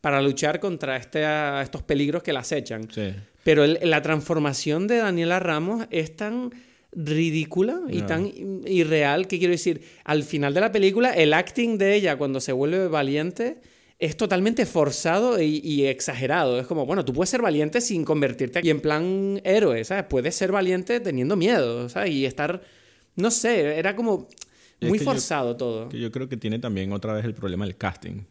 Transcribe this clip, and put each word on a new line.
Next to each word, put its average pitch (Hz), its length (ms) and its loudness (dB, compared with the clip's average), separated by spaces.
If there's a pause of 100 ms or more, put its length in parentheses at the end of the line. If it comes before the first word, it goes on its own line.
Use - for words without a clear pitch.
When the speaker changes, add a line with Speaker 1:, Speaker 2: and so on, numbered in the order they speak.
Speaker 1:
para 139 220 2
luchar 143 380 0
contra 147 360 -4
este, 151 280 -4
a, 151 380 -2
estos 131 200 -8
peligros 147 400 0
que 156 100 -4
la 131 80 -2
acechan. 117 500 -6
Speaker 2:
Sí. 101 220 -4 (300)
Speaker 1:
Pero 151 220 6
el, 156 180 4
la 156 200 2
transformación 151 840 0
de 233 120 2
Daniela 180 420 0
Ramos 180 500 -2
es 160 240 -2
tan 240 360 -6 (420)
ridícula 160 960 0
y - 120 -2
Speaker 2:
Ya. 101 60 -4
Speaker 1:
tan 170 240 -2 (360)
irreal 156 600 2
que, 190 120 -4
quiero 175 140 2
decir, 165 300 0 (220)
al 151 180 0
final 143 320 0
de 180 60 4
la 214 120 2
película, 208 400 4
el 156 220 6
acting 220 440 0
de 196 160 4
ella 180 220 2
cuando 135 240 -2
se 135 120 -2
vuelve 160 360 0
valiente 156 720 -2 (380)
es 156 180 -2
totalmente 202 500 2
forzado 180 760 2
y, 151 200 0
y 143 240 2
exagerado. 131 720 0
Es 127 80 -4
como, 151 200 -2
bueno, 170 180 0
tú 127 80 -4
puedes 170 180 0
ser 247 120 0
valiente 156 380 0
sin 196 240 -2
convertirte 139 540 0
aquí 170 120 2
en 147 100 2
plan 190 640 0
héroe, 190 400 4
¿sabes? 196 200 -4
Puedes 135 300 0
ser 190 180 0
valiente 185 480 0
teniendo 151 360 0
miedo, 131 520 2
¿sabes? 185 240 -2
Y 135 120 0
estar, 151 380 -4 (540)
no 202 140 2
sé, 175 480 2
era 190 160 -2
como 208 320 -2 (540)
Speaker 2:
Es - 80 -2
Speaker 1:
muy 208 100 2
Speaker 2:
que 147 60 0
yo, 277 60 0
Speaker 1:
forzado 127 460 -2
todo. 117 340 -4
Speaker 2:
que 117 100 -8
yo 117 100 -4
creo 131 200 -6
que 123 80 -6
tiene 110 200 -4
también 98 360 -4
otra 107 180 -4
vez 107 140 -2
el 110 80 -4
problema 98 320 -4
del 90 100 -8
casting 92 540 -6